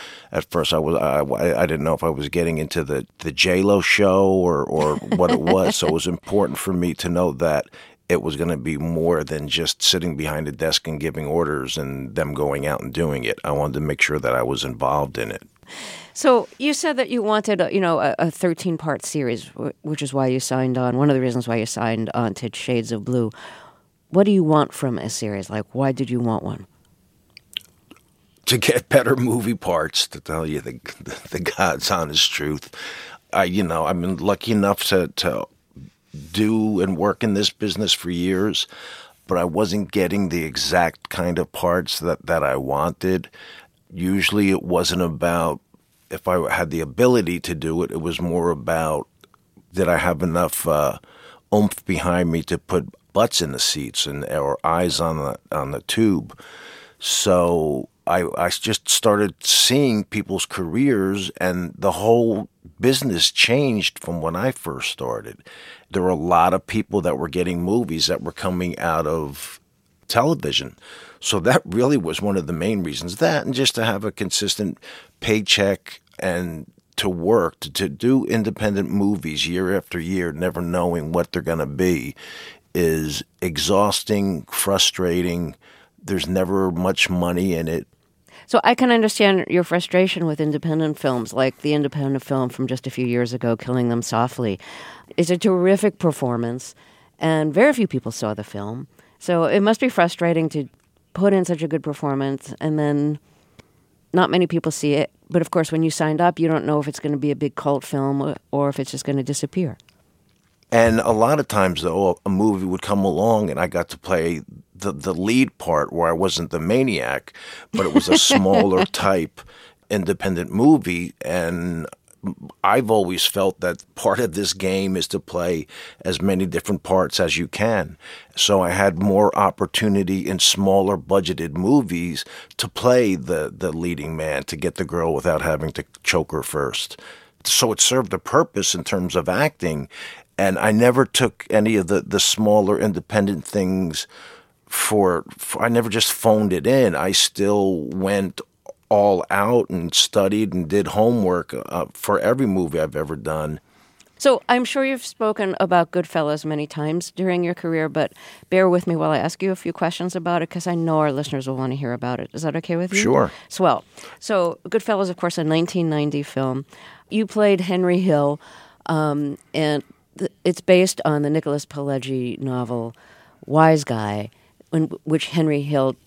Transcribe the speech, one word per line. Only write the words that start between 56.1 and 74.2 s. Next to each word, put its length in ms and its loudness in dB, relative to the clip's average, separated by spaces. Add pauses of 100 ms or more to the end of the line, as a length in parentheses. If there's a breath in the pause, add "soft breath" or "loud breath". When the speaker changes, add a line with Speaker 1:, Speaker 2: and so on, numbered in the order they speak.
Speaker 1:
So 880 2 (180)
I, 180 2 (120)
I 140 0
just 380 -4
started 520 0
seeing 640 2
people's 420 -6
careers, 920 0
and 380 -2
the 140 0
whole 580 2 (320)
business 520 2
changed 640 2
from 220 -6
when 160 -2
I 160 0
first 400 -8
started. 500 -8 (480 loud breath)
There 120 0
were 60 2
a 60 2
lot 400 4
of 140 -2
people 320 -2
that 180 0
were 100 -4
getting 360 -2
movies 420 0
that 160 -2
were 80 -6
coming 480 -4
out 300 0
of 500 -6 (480)
television. 720 0 (420 loud breath)
So 220 -2
that 240 4
really 320 2
was 260 -4
one 140 0
of 100 -2
the 60 -6
main 320 -2
reasons. 320 -8
That, 280 0
and 100 -4
just 200 0
to 100 -2
have 200 -2
a 80 -4
consistent 640 -2 (400 loud breath)